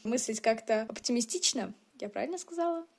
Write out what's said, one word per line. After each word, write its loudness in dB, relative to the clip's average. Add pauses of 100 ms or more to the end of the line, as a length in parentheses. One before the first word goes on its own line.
мыслить 0
как-то 4
оптимистично. 0 (260)
Я -6
правильно -4
сказала? -2 (140)